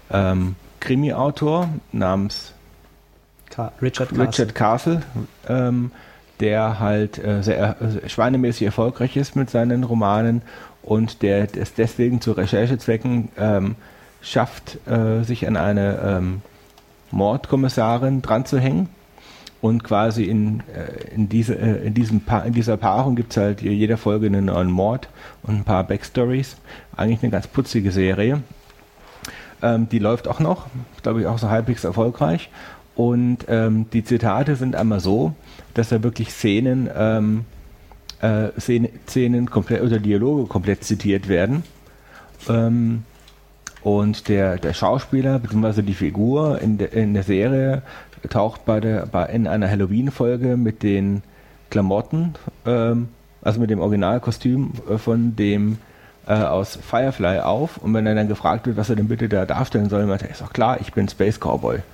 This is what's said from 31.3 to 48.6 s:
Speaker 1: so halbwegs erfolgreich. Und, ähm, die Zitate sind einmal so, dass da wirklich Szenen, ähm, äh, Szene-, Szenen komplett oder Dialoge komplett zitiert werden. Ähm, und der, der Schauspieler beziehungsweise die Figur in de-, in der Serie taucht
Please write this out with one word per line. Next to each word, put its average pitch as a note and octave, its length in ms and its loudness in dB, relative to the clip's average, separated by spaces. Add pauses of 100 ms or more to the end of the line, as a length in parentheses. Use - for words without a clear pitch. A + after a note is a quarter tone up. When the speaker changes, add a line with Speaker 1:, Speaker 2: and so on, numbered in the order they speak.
Speaker 1:
so G#2+ 100 -2
halbwegs A2+ 340 0
erfolgreich. A#2+ 680 0 (460)
Und, A#2+ 440 2 (100)
ähm, A2+ 420 2
die A2+ 140 0
Zitate B2 500 2
sind B2+ 220 -2
einmal G#2+ 240 2
so, F#2+ 320 2 (400)
dass A#2 160 0
da A2 140 2
wirklich A#2 280 -2
Szenen, B2 640 2
ähm, G#2+ 480 2 (760)
äh, G#2+ 280 2 (100)
Szene-, A#2 320 0 (160)
Szenen B2 420 2
komplett G#2 320 0
oder A2+ 180 2
Dialoge G#2+ 480 2
komplett G2 380 -2
zitiert G2 420 0
werden. G#2 360 2 (840)
Ähm, A2+ 560 2 (800)
und G#2 480 2
der, F#2+ 280 2
der E2 160 -2
Schauspieler C3 640 0
beziehungsweise G#2+ 440 0
die G2+ 100 -2
Figur A2 680 0
in G#2+ 160 2
de-, G2+ 160 -2
in A2 200 2
der G2 100 2
Serie C3 580 2 (480)
taucht A2 360 -2